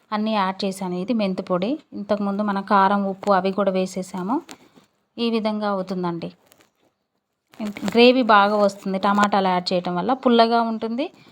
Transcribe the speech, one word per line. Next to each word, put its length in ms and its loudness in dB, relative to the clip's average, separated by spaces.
అన్నీ 200 -2
యాడ్ 340 -2
చేశాను. 300 -6
ఇది 180 -4
మెంతు 280 -2
పొడి, 380 -2
ఇంతకుముందు 480 -4
మన 200 -2
కారం, 480 2
ఉప్పు 220 -2
అవి 200 2
కూడా 200 0
వేసేసాము. 680 -4
ఈ 120 -2
విధంగా 400 -2
అవుతుందండి. 640 -4
గ్రేవీ 580 4
బాగా 340 6
వస్తుంది 440 0
టమాటాలు 480 2
యాడ్ 260 0
చేయటం 220 -4
వల్ల, 180 -2
పుల్లగా 480 4
ఉంటుంది, 500 -6